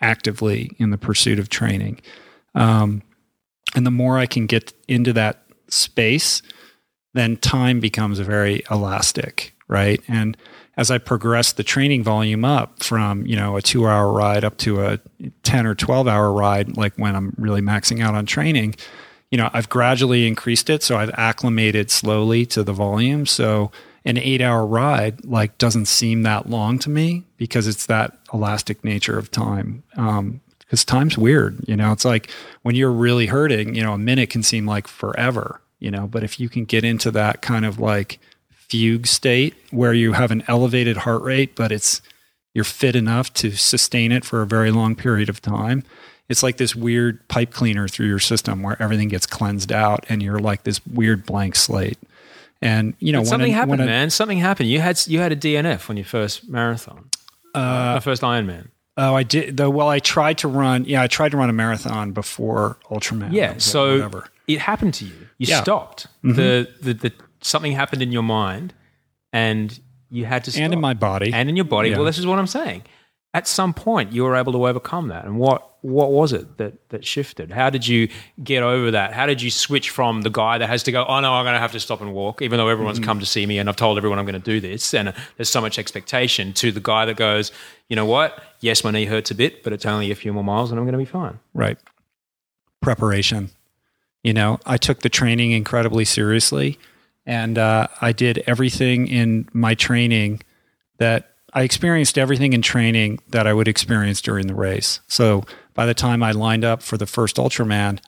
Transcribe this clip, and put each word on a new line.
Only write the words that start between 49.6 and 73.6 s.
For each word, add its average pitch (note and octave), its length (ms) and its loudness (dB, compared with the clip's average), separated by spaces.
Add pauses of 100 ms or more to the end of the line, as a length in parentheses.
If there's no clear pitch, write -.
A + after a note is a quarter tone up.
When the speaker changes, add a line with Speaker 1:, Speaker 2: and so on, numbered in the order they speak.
Speaker 1:
out G#2+ 380 2
and A2 120 -2
you're G2+ 180 -2
like G#2 240 -2
this - 220 -4
weird A2 400 0
blank G2 300 -2
slate. - 420 0 (640)
And, A2 380 2
you D3+ 140 0
know, C3+ 60 4
Speaker 2:
But - 20 2
Speaker 1:
when A2 80 0
Speaker 2:
something C3 220 2
Speaker 1:
a, G#3+ 40 2
Speaker 2:
happened, A3 140 2
Speaker 1:
when C3+ 120 2
a C3 40 2
Speaker 2:
man. B2+ 240 2
Something G3+ 300 0
happened. F3+ 300 2
You D3 120 4
had F3 160 2
s-, - 100 0
you D#3+ 120 2
had F3 120 0
a D3+ 40 0
D D3 200 0
N D3 100 0
F C3+ 240 -2
on G#2+ 60 -6
your G2 100 -6
first - 440 -4
marathon. A#2 600 -4 (460)
Speaker 1:
Uh, B2+ 380 0
Speaker 2:
My B2 80 0
first C3 220 -2
Ironman. G#2 440 -2 (300)
Speaker 1:
Oh, C3+ 180 2
I C3+ 80 2
did. C#3 320 -2
The, C#3 140 2
well, D3 180 2
I C#3+ 120 2
tried D#3 400 2
to D3+ 100 -2
run. C3 340 2
Yeah, C3 200 2
I B2 40 2
tried D3+ 220 0
to C#3+ 80 -2
run B2+ 120 4
a A2+ 40 2
marathon A2+ 580 -2
before G#2+ 680 -4 (120)
Ultraman. G#2+ 420 -6
Speaker 2:
Yeah, G3 220 0
Speaker 1:
Wh-, - 80 -10
Speaker 2:
so C#3 360 2
Speaker 1:
whatever. G2 300 -6 (200)
Speaker 2:
it D3+ 120 0
happened G3+ 360 0
to G#2 100 -12
you. F2+ 80 -14 (240)
You B2 100 -4
Speaker 1:
Yeah. D3 140 2
Speaker 2:
stopped. - 460 -4 (180)
Speaker 1:
Mm-hmm. B2+ 100 4
Speaker 2:
The, B2 320 4 (140)
the, B2+ 140 -2
the, A2 180 -6 (280)
something D3+ 320 -2
happened C3+ 280 -2
in B2 100 -2
your A#2 120 0
mind, A2 500 -2 (600)
and A2 460 0 (300)
you A#2+ 160 -6
had B2 200 -2
to B2+ 60 -8
stop. D3+ 120 -2
Speaker 1:
And E3 100 0
in E3 80 0
my C3+ 120 0
body. G2+ 400 0
Speaker 2:
And B2 160 0
in E3 60 0
your F#3+ 100 2
body. A2 240 2
Speaker 1:
Yeah. G#2 80 0
Speaker 2:
Well, D3 80 2
this D#3+ 120 -2
is F3+ 80 -4
what F#3+ 140 2
I'm F#3+ 80 0
saying. F#3 360 -6 (500)
At F3 140 -4
some F#3 260 0